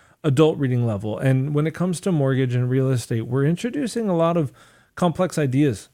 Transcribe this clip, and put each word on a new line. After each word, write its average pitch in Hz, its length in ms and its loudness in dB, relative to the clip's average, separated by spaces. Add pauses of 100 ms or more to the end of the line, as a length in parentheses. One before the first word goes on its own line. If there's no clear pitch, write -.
(240)
adult 156 340 4
reading 123 280 0
level. 104 320 -4
And 135 380 0
when 151 100 0
it 156 80 -4
comes 180 280 -4
to 196 100 -2
mortgage 131 420 2
and 123 160 0
real 131 200 2
estate, 120 320 -2
we're 123 240 0
introducing 226 640 -2
a 180 60 0
lot 165 200 2
of 160 160 0 (440)
complex 175 420 -2
ideas 135 560 0